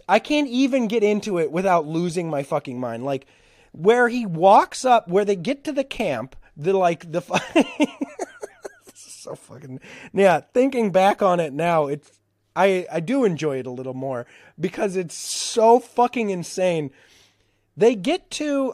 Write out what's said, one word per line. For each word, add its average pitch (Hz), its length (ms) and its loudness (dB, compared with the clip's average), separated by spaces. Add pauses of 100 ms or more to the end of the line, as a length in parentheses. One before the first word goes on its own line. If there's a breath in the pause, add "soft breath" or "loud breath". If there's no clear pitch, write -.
I 208 100 4
can't 294 280 0
even 247 400 0
get 214 160 0
into 208 360 0
it 147 120 -2
without 175 340 2
losing 165 440 -4
my 143 140 -2
fucking 139 360 -6
mind. 120 260 -6
Like, 139 200 -6 (460 soft breath)
where 233 380 4
he 240 160 -4
walks 196 600 4
up, 240 220 2
where 190 180 2
they 202 100 0
get 202 300 -6
to 311 60 -6
the 269 120 -4
camp, 139 520 -6 (200 soft breath)
the, 160 200 -2
like, 175 360 0
the 170 100 -4
fu-, 180 140 -8 (180)
<laughs> - 0 -
this - 1500 -4
is - 60 -20
so - 220 -16
fucking, 135 440 -18 (340 loud breath)
yeah, 185 280 4 (120)
thinking 247 380 2
back 190 300 2
on 180 180 2
it 151 140 -4
now, 160 340 0
it's, - 320 -10 (360)
I, 185 360 2
I 160 80 -4
do 247 240 0
enjoy 151 360 -2
it 123 80 -10
a 127 40 -10
little 127 220 -10
more 127 320 -8 (340 soft breath)
because 185 360 -4
it's 180 200 -6
so - 640 2
fucking 240 520 -2
insane. 170 600 -2 (840 soft breath)
They 226 180 4
get 254 360 -4
to, 277 420 -2